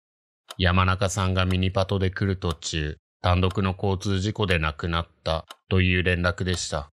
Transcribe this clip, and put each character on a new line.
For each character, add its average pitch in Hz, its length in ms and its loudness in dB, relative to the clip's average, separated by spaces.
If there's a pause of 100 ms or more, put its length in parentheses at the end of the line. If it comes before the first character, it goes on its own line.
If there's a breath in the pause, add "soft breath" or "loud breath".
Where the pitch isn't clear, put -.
(600)
山 92 260 6
中 92 240 0
さ 95 160 0
ん 92 80 0
が 92 120 2
ミ 92 120 0
ニ 92 140 2
パ 95 160 0
ト 101 100 0
で 92 140 0
来 - 120 -4
る 98 140 0
途 87 160 -2
中、 78 440 -6 (260)
単 90 180 4
独 92 220 0
の 95 120 0
交 95 220 -2
通 95 220 -2
事 104 120 -2
故 104 140 -2
で 87 140 2
亡 78 140 -2
く - 140 -8
な 82 140 0
っ 82 60 -8 (160)
た 80 200 -2 (260)
と 92 120 2
い 90 140 2
う 90 80 0
連 87 180 0
絡 90 220 -2
で 90 120 0
し - 140 -8
た。 76 260 -6